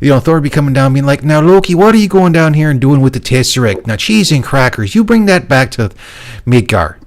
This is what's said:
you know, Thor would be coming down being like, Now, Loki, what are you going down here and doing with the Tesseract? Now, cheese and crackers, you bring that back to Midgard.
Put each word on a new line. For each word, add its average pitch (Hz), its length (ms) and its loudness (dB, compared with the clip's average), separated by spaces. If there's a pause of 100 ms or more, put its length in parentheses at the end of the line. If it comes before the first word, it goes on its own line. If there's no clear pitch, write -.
you 147 100 0
know, 135 100 4
Thor 160 140 0
would 160 80 0
be 143 80 -4
coming 143 240 -2
down 135 180 2
being 139 140 0
like, 139 160 -2
Now, 151 180 0
Loki, 185 340 2
what 208 200 4
are 226 40 4
you 208 100 2
going 185 240 2
down 160 220 2
here 151 160 0
and 131 100 0
doing 135 200 2
with 131 120 2
the - 80 -8
Tesseract? 123 680 -2
Now, 110 100 -4
cheese 208 360 0
and 135 100 0
crackers, 120 520 -2
you 220 100 2
bring 220 220 2
that 185 220 0
back 131 240 0
to 107 180 -4 (540)
Midgard. 110 640 -2